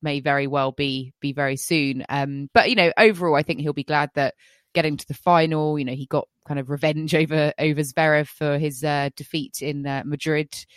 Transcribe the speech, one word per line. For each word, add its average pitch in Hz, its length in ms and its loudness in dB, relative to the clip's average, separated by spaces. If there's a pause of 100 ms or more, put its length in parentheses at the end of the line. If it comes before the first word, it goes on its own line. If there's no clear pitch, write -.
may 143 200 -4
very 139 260 0
well 135 260 -2
be, 135 480 -6
be 143 120 -4
very 135 240 -2
soon. 139 520 -2
Um, 139 460 -4
but, 233 160 6
you 247 60 0
know, 170 200 4
overall, 180 380 4
I 143 80 4
think 151 180 -4
he'll 147 120 -2
be 143 120 -6
glad 147 300 0
that 139 200 -2 (380)
getting 156 240 0
to - 120 -12
the 139 60 -8
final, 156 640 2
you 143 60 -2
know, 127 100 -6
he 135 120 -8
got - 220 -2 (180)
kind 143 140 -4
of 131 100 -8
revenge 151 440 -2
over, 156 440 2
over 151 220 0
Zverev 151 480 2
for 147 300 -2
his, 147 260 -4
uh, 143 320 -2
defeat - 460 -8
in, 143 220 -4
uh, 139 220 -4
Madrid. 147 420 -2 (280)